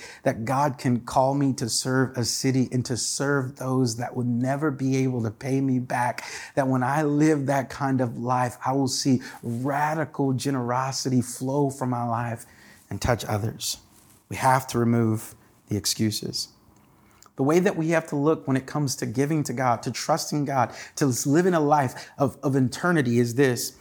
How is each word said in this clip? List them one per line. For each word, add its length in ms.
that 220
God 340
can 220
call 340
me 200
to 140
serve 480
a 80
city 460
and 140
to 120
serve 600
those 400
that 200
would 120
never 420
be 280
able 260
to 80
pay 280
me 200
back. 420
That 140
when 160
I 180
live 440
that 240
kind 300
of 180
life, 460
I 60
will 160
see 340
radical 880
generosity 880
flow 480
from 200
my 160
life 400
and 140
touch 220
others. 540
We 80
have 320
to 100
remove 560
the 80
excuses. 760
The 80
way 160
that 180
we 140
have 160
to 100
look 320
when 80
it 80
comes 320
to 80
giving 380
to 100
God, 300
to 80
trusting 560
God, 260
to 200
living 260
a 80
life 560
of, 260
of 140
eternity 600
is 160
this. 460